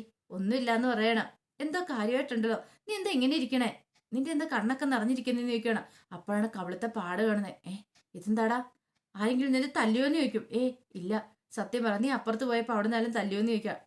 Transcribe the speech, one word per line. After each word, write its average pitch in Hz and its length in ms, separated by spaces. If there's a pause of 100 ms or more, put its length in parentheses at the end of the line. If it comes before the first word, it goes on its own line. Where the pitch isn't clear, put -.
(300)
ഒന്നുമില്ലാന്ന്" 233 580
പറയണം. 226 380 (340)
"എന്തോ 311 240
കാര്യമായിട്ടുണ്ടല്ലോ, 233 760 (220)
നീ - 140
എന്താ 403 160
ഇങ്ങനെ 269 260
ഇരിക്കണേ? 254 340 (420)
നിന്റെ 269 180
എന്താ 311 160
കണ്ണൊക്കെ 262 400
നിറഞ്ഞിരിക്കുന്നേന്ന്?" 247 640
ചോദിക്കുവാണ്. 233 300 (300)
അപ്പോഴാണ് 208 380
കവിളത്തെ 185 400
പാട് 185 320
കാണുന്നത്. 208 420
"ഏ, 180 100 (400)
ഇതെന്താടാ, 220 440 (560)
ആരെങ്കിലും 247 380
നിന്നെ 262 220
തല്ലിയോന്ന്?" 262 440
ചോദിക്കും. 220 320
"ഏ, 233 120 (320)
ഇല്ല, 185 180 (400)
സത്യം 220 320
പറ, 214 140
നീ 240 120
അപ്പുറത്ത് 226 360
പോയപ്പോ 233 280
അവിടെ 208 140
നിന്നാലും 233 240
തല്ലിയോന്ന്?" 208 400
ചോദിക്കുക. 214 240 (100)